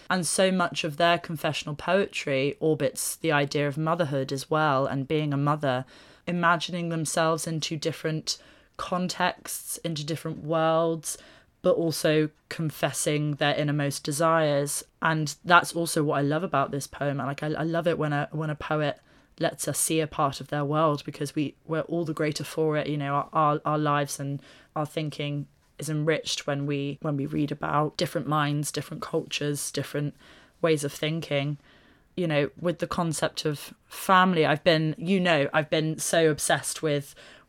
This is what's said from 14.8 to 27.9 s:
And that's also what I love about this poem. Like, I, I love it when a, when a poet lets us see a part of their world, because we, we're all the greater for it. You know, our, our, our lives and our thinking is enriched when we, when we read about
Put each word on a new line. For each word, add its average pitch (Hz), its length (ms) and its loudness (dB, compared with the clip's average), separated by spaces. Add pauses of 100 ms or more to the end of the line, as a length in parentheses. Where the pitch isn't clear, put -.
And 156 320 0 (120)
that's 175 280 6
also 170 300 0
what 143 160 0
I 143 40 2
love 151 200 0
about 139 300 0
this 139 160 -6
poem. 143 300 -4
Like, 143 260 -6
I, 156 80 -4
I 151 100 -4
love 165 240 -2
it 165 100 0
when 151 160 -2
a, 143 200 -2
when 156 180 -4
a 151 60 -4
poet 151 420 -2 (400)
lets - 300 -2
us 143 100 -2
see 160 220 2
a 156 80 0
part 139 320 -2
of 135 80 -12
their 147 160 -2
world, 151 400 2
because 143 320 -8
we, 147 180 -2 (100)
we're 156 180 -4
all 170 220 -2
the 156 80 -4
greater 151 320 -2
for 156 320 0
it. 143 120 -2
You 147 80 -2
know, 143 180 -2
our, 143 180 -2
our, 151 320 2
our 151 140 0
lives 147 400 0
and 143 240 -6 (320)
our 156 100 -2
thinking 147 600 -4 (300)
is 143 140 -8
enriched 151 560 0
when 143 200 -2
we, 143 360 -2
when 147 140 -2
we 135 100 -2
read 151 240 0
about 151 460 0